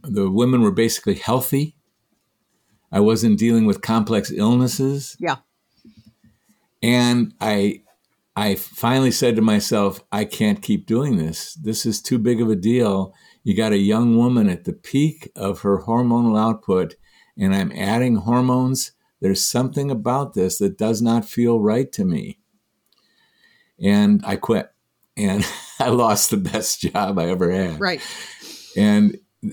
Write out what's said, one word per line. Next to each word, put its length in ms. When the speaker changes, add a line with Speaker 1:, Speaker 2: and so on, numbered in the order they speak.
Speaker 1:
the 280
women 320
were 100
basically 420
healthy. 600
I 80
wasn't 380
dealing 280
with 160
complex 480
illnesses. 920
Speaker 2:
Yeah. 160
Speaker 1:
And 580
I, 420
I 180
finally 560
said 260
to 60
myself, 680
"I 140
can't 380
keep 240
doing 320
this. 360
This 300
is 160
too 180
big 220
of 80
a 80
deal. 560
You 100
got 180
a 60
young 380
woman 320
at 160
the 80
peak 640
of 240
her 220
hormonal 580
output, 540
and 180
I'm 180
adding 440
hormones. 760
There's 240
something 460
about 440
this 240
that 200
does 240
not 240
feel 340
right 320
to 120
me." 340
And 460
I 120
quit. 340
And 280
<laughs> 160
I 120
lost 400
the 80
best 420
job 380
I 100
ever 220
had. 300
Speaker 2:
Right. 200
Speaker 1:
And 420